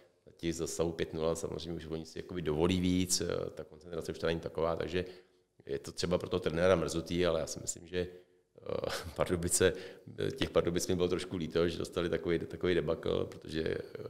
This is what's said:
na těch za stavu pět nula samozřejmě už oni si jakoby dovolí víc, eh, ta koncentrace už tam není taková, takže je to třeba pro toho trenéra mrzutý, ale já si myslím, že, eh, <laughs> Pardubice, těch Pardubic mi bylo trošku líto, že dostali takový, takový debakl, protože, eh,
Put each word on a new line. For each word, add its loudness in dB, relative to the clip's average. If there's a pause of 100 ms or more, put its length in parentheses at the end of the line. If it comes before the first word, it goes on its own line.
(260)
na -20
těch -2
za -2
stavu 0
pět -4
nula 0
samozřejmě -6
už -10
oni -6
si -14
jakoby -6
dovolí 4
víc, 4
eh, -2
ta -10
koncentrace -8
už -8
tam 0
není 2
taková, 0
takže 0 (640)
je -2
to -10
třeba 2
pro -6
toho 0
trenéra 4
mrzutý, 0
ale 2
já -2
si -8
myslím, -8
že, -2
eh, -8
<laughs> -6
Pardubice, 4 (640)
těch 0
Pardubic 4
mi 2
bylo 4
trošku -2
líto, 2
že -4
dostali -2
takový, 2
takový 0
debakl, 2
protože, -4
eh, 0 (320)